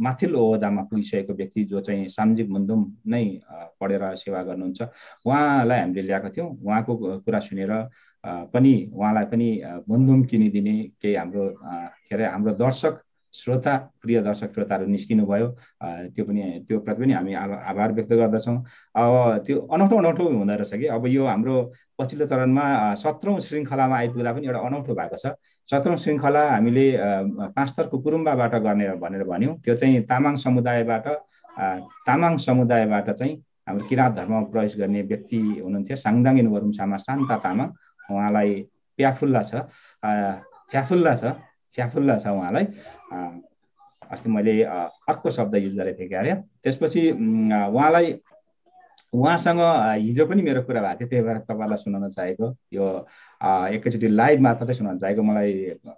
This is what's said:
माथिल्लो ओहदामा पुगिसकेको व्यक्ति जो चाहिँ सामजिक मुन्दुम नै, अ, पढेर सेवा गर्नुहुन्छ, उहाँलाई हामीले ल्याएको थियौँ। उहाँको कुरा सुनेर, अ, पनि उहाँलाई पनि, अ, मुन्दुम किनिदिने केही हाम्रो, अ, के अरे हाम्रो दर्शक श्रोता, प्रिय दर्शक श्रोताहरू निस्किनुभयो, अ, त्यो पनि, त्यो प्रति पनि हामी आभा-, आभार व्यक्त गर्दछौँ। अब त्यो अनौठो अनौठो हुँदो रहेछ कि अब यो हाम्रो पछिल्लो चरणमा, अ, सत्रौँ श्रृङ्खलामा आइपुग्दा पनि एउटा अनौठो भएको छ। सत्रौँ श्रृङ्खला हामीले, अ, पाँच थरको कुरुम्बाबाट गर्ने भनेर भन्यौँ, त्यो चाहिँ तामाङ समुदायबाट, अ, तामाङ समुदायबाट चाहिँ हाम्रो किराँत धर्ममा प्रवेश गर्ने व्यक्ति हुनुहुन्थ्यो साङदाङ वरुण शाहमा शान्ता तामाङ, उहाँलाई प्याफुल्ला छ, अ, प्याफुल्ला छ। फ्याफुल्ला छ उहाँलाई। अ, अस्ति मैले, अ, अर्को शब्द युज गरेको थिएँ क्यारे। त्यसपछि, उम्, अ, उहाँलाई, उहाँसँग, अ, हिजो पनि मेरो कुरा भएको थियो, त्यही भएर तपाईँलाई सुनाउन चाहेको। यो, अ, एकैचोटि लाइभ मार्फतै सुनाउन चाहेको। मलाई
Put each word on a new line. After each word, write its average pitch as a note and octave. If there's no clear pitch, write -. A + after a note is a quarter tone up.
माथिल्लो C3
ओहदामा G#2
पुगिसकेको G2+
व्यक्ति G2
जो G2
चाहिँ G2
सामजिक A2
मुन्दुम G2
नै, A2
अ, E2
पढेर G2
सेवा F#2
गर्नुहुन्छ, F#2
उहाँलाई C3+
हामीले F2+
ल्याएको F#2+
थियौँ। D#3
उहाँको G#2+
कुरा A2
सुनेर, G2
अ, A2
पनि G#2
उहाँलाई G#2
पनि, A#2
अ, F2
मुन्दुम C3
किनिदिने G#2+
केही G#2
हाम्रो, F#2+
अ, E2+
के -
अरे A2
हाम्रो G#2
दर्शक C3
श्रोता, C3
प्रिय A2+
दर्शक G#2
श्रोताहरू G2
निस्किनुभयो, G2+
अ, -
त्यो F2+
पनि, G2
त्यो A2
प्रति A2
पनि C3
हामी F#2+
आभा-, G2
आभार G2+
व्यक्त G#2+
गर्दछौँ। A#2
अब A#2
त्यो C#3
अनौठो G3
अनौठो F3
हुँदो G#2
रहेछ G#2
कि A#2
अब B2
यो C3+
हाम्रो A#2+
पछिल्लो C#3+
चरणमा, C3
अ, A2+
सत्रौँ F3
श्रृङ्खलामा C3+
आइपुग्दा A#2+
पनि C#3+
एउटा A#2+
अनौठो B2
भएको E2+
छ। C#3
सत्रौँ D3+
श्रृङ्खला D3
हामीले, B2
अ, F#2+
पाँच C#3
थरको D3+
कुरुम्बाबाट C#3+
गर्ने G#2
भनेर F#2
भन्यौँ, A2
त्यो A#2+
चाहिँ C3
तामाङ C3+
समुदायबाट, A#2+
अ, F#2
तामाङ E3
समुदायबाट A#2
चाहिँ C3+
हाम्रो G#2
किराँत B2+
धर्ममा G2+
प्रवेश G#2
गर्ने G2+
व्यक्ति G#2+
हुनुहुन्थ्यो G2+
साङदाङ B2
वरुण G#2
शाहमा G2
शान्ता B2
तामाङ, G#2+
उहाँलाई G2+
प्याफुल्ला C3+
छ, -
अ, G2+
प्याफुल्ला C3+
छ। A#2+
फ्याफुल्ला B2
छ G2+
उहाँलाई। G2+
अ, F2
अस्ति -
मैले, G#2+
अ, F2
अर्को D3+
शब्द G#2+
युज G2
गरेको F#2+
थिएँ F#2
क्यारे। G2+
त्यसपछि, D#3+
उम्, A2
अ, G#2
उहाँलाई, D#3+
उहाँसँग, E3+
अ, B2
हिजो A#2
पनि F#3+
मेरो C3+
कुरा B2
भएको G2
थियो, A#2+
त्यही B2
भएर A2+
तपाईँलाई G#2+
सुनाउन G2
चाहेको। F#2+
यो, F#2+
अ, F#2
एकैचोटि A2
लाइभ B2
मार्फतै A#2
सुनाउन G2+
चाहेको। G2+
मलाई G#2